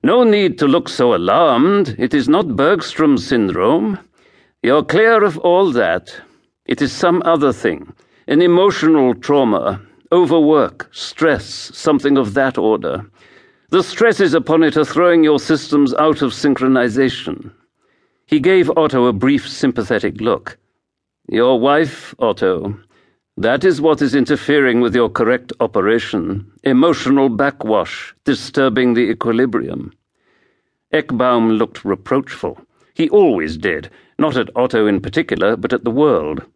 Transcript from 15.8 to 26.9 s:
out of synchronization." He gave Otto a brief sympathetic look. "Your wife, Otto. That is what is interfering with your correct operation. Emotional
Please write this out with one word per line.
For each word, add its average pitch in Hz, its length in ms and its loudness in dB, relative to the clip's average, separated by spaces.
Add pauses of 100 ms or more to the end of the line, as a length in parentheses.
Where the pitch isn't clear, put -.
out 151 280 0
of 127 120 -2
synchronization." 127 1160 -2 (760)
He 151 160 0
gave 180 340 4
Otto 135 300 2
a 123 80 2
brief 127 340 0
sympathetic 113 720 -4
look. - 380 -4 (720)
"Your 123 280 2
wife, 143 640 -2
Otto. 98 560 -2 (640)
That 123 260 -2
is 175 160 2
what 147 220 2
is 135 140 0
interfering 135 680 2
with 117 120 0
your 120 160 2
correct 120 520 -2
operation. 101 880 -2 (120)
Emotional 135 680 2